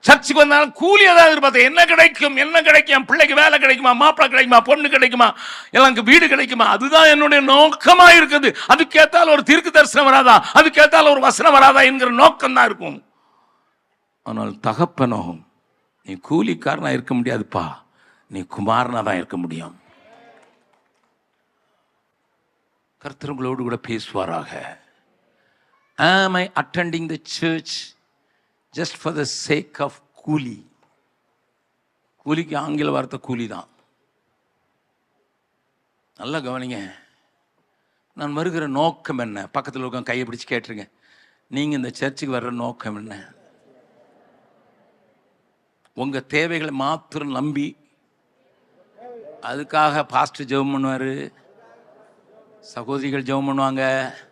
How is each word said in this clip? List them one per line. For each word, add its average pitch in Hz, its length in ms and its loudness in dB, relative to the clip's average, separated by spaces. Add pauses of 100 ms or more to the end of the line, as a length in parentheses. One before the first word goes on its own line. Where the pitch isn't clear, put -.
சர்ச்சுக்கு 294 360 4
வந்தாலும் 294 300 2
கூலி 392 320 2
ஏதாவது 339 280 6
எதிர்பார்த்தேன். 269 340 2
என்ன 330 200 4
கிடைக்கும், 320 500 2
என்ன 311 260 0
கிடைக்கும், 302 380 4
என் 262 60 -8
பிள்ளைக்கு 285 300 0
வேலை 302 240 4
கிடைக்குமா, 262 320 2
மாப்பிள்ளை 285 380 2
கிடைக்குமா, 247 320 4
பொண்ணு 285 280 0
கிடைக்குமா, 247 480 2 (340)
எனக்கு 247 320 2
வீடு 311 240 4
கிடைக்குமா, 262 380 0
அதுதான் 277 420 4
என்னுடைய 294 360 4 (100)
நோக்கமா 311 540 6
இருக்குது. 294 480 4 (120)
அதுக்கேத்தால 311 600 2
ஒரு 285 140 4
தீர்க்க 330 260 2
தரிசனம் 294 420 4
வராதா, 254 420 6
அதுக்கேத்தால 302 560 4
ஒரு 285 100 2
வசனம் 277 320 2
வராதா 269 300 6
என்கிற 262 300 0
நோக்கம் 262 420 2
தான் 247 120 2
இருக்கும். 180 400 -10 (1200)
ஆனால் 110 280 -10
தகப்பனோ, 110 920 -6 (580)
"நீ 95 160 -16 (100)
கூலிக்காரனா 160 600 -4
இருக்க 131 260 -6
முடியாதுப்பா, 107 600 -6 (520)
நீ 95 140 -14
குமாரனா 113 640 -6
தான் 101 120 -4
இருக்க 90 220 -10
முடியும்." 82 420 -14 (3250)
கர்த்தர் 143 320 -18
உங்களோடு 127 320 -10
கூட 120 260 -8
பேசுவாராக. 92 880 -12 (1200)
Am 190 340 0
I 180 240 -6
attending 165 540 -8
the 156 120 -12 (180)
church - 540 -8 (840)
just 165 200 -10
for 156 200 -10
the 151 80 -6 (240)
sake - 320 -6
of 143 140 -8 (200)
கூலி? 131 540 -8 (1500)
கூலிக்கு 156 400 -8
ஆங்கில 147 340 -6
வார்த்தை 135 280 -8
கூலி 120 280 -10
தான். 95 200 -18 (2500)
நல்லா 131 200 -12
கவனிங்க. 127 540 -12 (1200)
நான் 147 200 -12
வருகிற 160 340 -8
நோக்கம் 143 500 -6
என்ன? 104 360 -12
பக்கத்துல 139 220 -10
இருக்கவங்க 127 280 -12
கையை 123 220 -8
பிடிச்சு 117 260 -16
கேட்டுருங்க. 110 400 -12 (560)
நீங்க 147 280 -8
இந்த 123 140 -8
சர்ச்சுக்கு 135 460 -10
வர்ற 123 160 -10
நோக்கம் 120 440 -12
என்ன? 104 380 -20 (2500)
உங்க 135 260 -10
தேவைகளை 156 540 -8
மாத்திரம் 147 580 -10
நம்பி 143 460 -10 (1600)
அதுக்காக 147 640 -4
பாஸ்டர் 139 440 -6
ஜெபம் 139 280 -4
பண்ணுவாரு, 135 580 -8 (1300)
சகோதரிகள் 135 640 -10
ஜெபம் 139 240 -6
பண்ணுவாங்க 131 640 -6 (200)